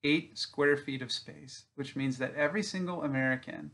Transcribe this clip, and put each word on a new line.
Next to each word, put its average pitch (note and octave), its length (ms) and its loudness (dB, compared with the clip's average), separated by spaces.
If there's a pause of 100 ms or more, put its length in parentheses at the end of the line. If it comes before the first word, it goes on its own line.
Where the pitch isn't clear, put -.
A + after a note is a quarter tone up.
eight D#3 320 2
square C#3+ 400 4
feet C#3 240 -4
of A#2+ 100 -6
space, - 540 -10 (100)
which C#3 220 -6
means C3+ 220 0
that C3 160 -2
every D3+ 280 2
single F3+ 400 -4
American C3 720 0